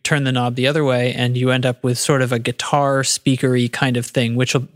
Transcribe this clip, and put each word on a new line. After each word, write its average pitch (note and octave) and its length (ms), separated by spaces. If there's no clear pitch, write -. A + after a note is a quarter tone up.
turn D3 200
the C3 80
knob B2 240
the B2+ 120
other D3+ 180
way B2 280
and B2 220
you B2+ 160
end B2+ 140
up B2 180
with B2 140
sort C#3 240
of B2 100
a A#2+ 80
guitar C3+ 640
speakery B2+ 640
kind B2+ 300
of A#2+ 80
thing, A#2 300
which B2 180
will C3 220